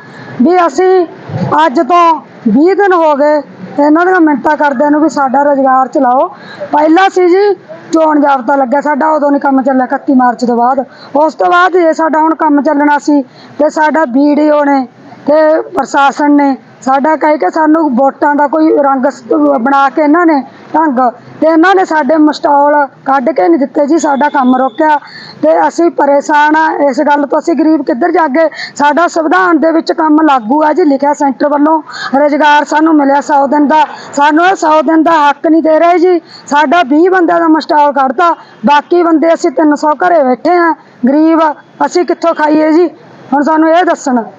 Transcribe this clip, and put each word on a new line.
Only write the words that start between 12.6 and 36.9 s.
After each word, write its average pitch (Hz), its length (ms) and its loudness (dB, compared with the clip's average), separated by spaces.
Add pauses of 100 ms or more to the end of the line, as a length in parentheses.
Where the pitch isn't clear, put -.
ਚੱਲਣਾ 294 360 0
ਸੀ 285 240 0 (360)
ਤੇ 294 120 0
ਸਾਡਾ 311 360 0
ਬੀ 277 280 0
ਡੀ 302 160 0
ਓ 294 140 0
ਨੇ 277 220 0 (400)
ਤੇ 285 80 2 (420)
ਪ੍ਰਸ਼ਾਸਨ 285 560 0
ਨੇ 285 240 2 (240)
ਸਾਡਾ 277 360 -2
ਕਹਿ 302 220 0
ਕੇ 359 120 -2
ਸਾਨੂੰ 320 320 0 (140)
ਵੋਟਾਂ 277 380 0
ਦਾ 285 140 0
ਕੋਈ 311 200 0 (120)
ਰੰਗ 269 260 0
ਸ-, 262 160 -6 (380)
ਬਣਾ 277 300 0
ਕੇ 302 120 -2
ਇਹਨਾਂ 311 240 2
ਨੇ 320 80 2 (400)
ਢੰਗ 302 240 0 (420)
ਤੇ 302 60 2
ਇਹਨਾਂ 330 280 2
ਨੇ 381 100 2
ਸਾਡੇ 311 340 -2
ਮਸਟੋਲ 294 560 2 (320)
ਕੱਢ 269 240 0
ਕੇ 359 180 0
ਨਹੀਂ 330 100 2
ਦਿੱਤੇ 285 280 -2
ਜੀ, 320 120 0
ਸਾਡਾ 285 300 0
ਕੰਮ 262 280 0
ਰੋਕਿਆ 285 420 0 (440)
ਤੇ 311 140 2 (120)
ਅਸੀਂ 339 240 0
ਪਰੇਸ਼ਾਨ 294 640 0
ਆ 320 100 0 (220)
ਇਸ 254 120 -2
ਗੱਲ 285 260 0
ਤੋਂ। 320 120 -4
ਅਸੀਂ 330 180 -2
ਗਰੀਬ 311 280 0
ਕਿੱਧਰ 320 280 -2
ਜਾਗੇ? 320 360 0 (260)
ਸਾਡਾ 294 340 0
ਸੰਵਿਧਾਨ 339 520 0
ਦੇ 320 120 0
ਵਿੱਚ 330 200 -2
ਕੰਮ 311 300 0
ਲਾਗੂ 277 420 0
ਆ 302 80 0
ਜੀ, 349 120 0
ਲਿਖਿਆ 277 300 0
ਸੈਂਟਰ 285 340 -2
ਵੱਲੋਂ 294 320 0 (340)
ਰੁਜ਼ਗਾਰ 294 500 2
ਸਾਨੂੰ 320 320 0
ਮਿਲਿਆ 285 260 2
ਸੌ 285 240 0
ਦਿਨ 294 220 0
ਦਾ, 311 160 2 (280)
ਸਾਨੂੰ 302 340 2
ਇਹ 381 100 2
ਸੌ 311 260 0
ਦਿਨ 320 200 0
ਦਾ 330 180 2
ਹੱਕ 285 260 0
ਨਹੀਂ 311 160 2
ਦੇ 311 160 0
ਰਹੇ 349 200 2
ਜੀ। 349 220 2 (260)
ਸਾਡਾ 302 380 0
ਵੀਹ 302 260 2